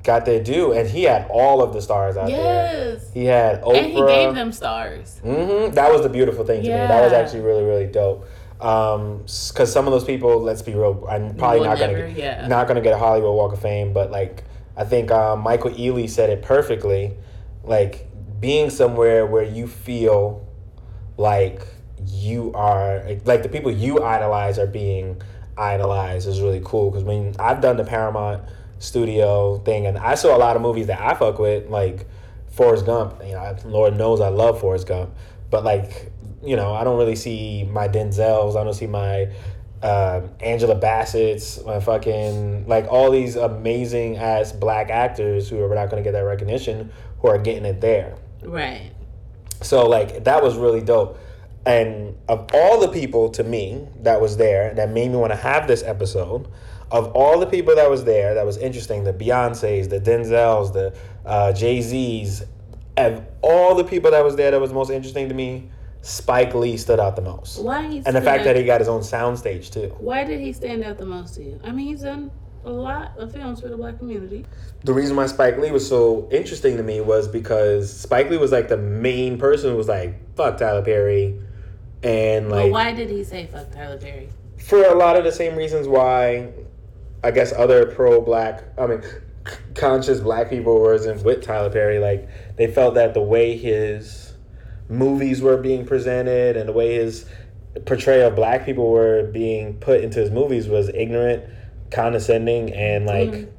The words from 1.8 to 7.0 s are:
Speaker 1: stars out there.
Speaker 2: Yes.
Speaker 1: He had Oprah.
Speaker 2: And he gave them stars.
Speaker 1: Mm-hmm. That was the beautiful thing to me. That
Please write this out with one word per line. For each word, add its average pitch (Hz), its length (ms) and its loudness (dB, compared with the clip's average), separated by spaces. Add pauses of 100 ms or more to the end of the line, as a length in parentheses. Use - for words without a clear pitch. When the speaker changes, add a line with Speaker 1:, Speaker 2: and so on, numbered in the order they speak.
Speaker 1:
stars 98 340 0
out 95 100 -2
there. 269 680 0
Speaker 2:
Yes. - 200 -14
Speaker 1:
He 123 120 -4
had 117 360 4
Oprah. 127 160 6
Speaker 2:
And 156 80 4
he - 200 0
gave 135 280 6
them 123 180 -4
stars. 113 720 -8
Speaker 1:
Mm-hmm. 180 520 0
That 143 160 6
was 151 100 6
the 139 80 2
beautiful 120 340 0
thing 110 200 0
to 113 60 -2
me. 117 40 0
That 113 300 4